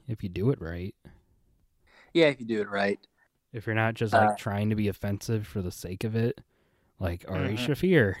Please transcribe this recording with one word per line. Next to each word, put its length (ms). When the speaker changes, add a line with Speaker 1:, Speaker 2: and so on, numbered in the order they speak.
Speaker 1:
if 160
you 60
do 220
it 100
right. 340
Speaker 2:
Yeah, 120
if 140
you 60
do 140
it 80
right. 300
Speaker 1:
If 140
you're 80
not 200
just, 180
like, 180
Speaker 2:
Uh, 60
Speaker 1:
trying 340
to 60
be 120
offensive 580
for 160
the 100
sake 320
of 120
it, 240
like 300
Ari 220
Speaker 2:
Mm-hmm. 60
Speaker 1:
Shaffir. 640